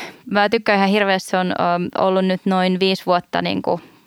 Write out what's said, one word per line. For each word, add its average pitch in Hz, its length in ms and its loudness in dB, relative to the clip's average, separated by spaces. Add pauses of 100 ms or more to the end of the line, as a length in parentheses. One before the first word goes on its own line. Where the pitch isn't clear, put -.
(260)
mä 202 240 2
tykkään 214 280 2
ihan 196 120 2
hirveästi, 196 400 0
se 190 80 0
on, 185 100 0 (280)
um, 175 220 -4
ollut 190 280 2
nyt 185 200 -2
noin 185 340 0
viisi 190 260 0
vuotta 175 360 0
niinku, 175 400 -4 (260)